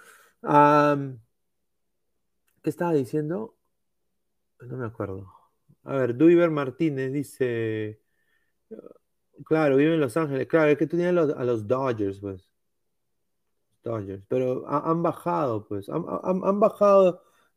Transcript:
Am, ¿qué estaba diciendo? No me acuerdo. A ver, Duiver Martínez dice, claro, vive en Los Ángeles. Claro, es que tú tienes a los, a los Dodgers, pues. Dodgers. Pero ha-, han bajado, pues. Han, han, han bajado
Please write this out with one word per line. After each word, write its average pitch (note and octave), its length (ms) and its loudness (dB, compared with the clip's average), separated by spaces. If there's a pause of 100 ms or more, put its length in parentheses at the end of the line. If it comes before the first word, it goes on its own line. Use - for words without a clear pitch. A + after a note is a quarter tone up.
(420)
Am, D3 800 2 (1400)
¿qué D#3 80 -4
estaba E3+ 220 -4
diciendo? D#3 640 -4 (1040)
No B2+ 160 -14
me B2+ 100 -8
acuerdo. G2+ 460 -10 (520)
A C3+ 100 -8
ver, B2 220 -2
Duiver E3+ 340 4
Martínez C3+ 640 -4
dice, A2+ 880 -4 (1400)
claro, D#3 320 2
vive D#3 180 4
en D#3+ 60 0
Los C3 160 -2
Ángeles. C#3 300 -2
Claro, D#3 240 4
es D3 80 4
que D#3+ 80 0
tú E3 100 -4
tienes F3 140 0
a - 20 2
los, D#3+ 240 0
a C3 80 -6
los A2+ 220 -2
Dodgers, A2 540 -2
pues. G2 300 -12 (1300)
Dodgers. G2 460 -8
Pero B2+ 400 -2
ha-, C#3+ 220 -2
han E3 120 0
bajado, D#3 640 -2
pues. G2+ 220 -8
Han, E3 160 -4 (180)
han, F#3 220 -2
han G3+ 160 2
bajado G3 640 4 (340)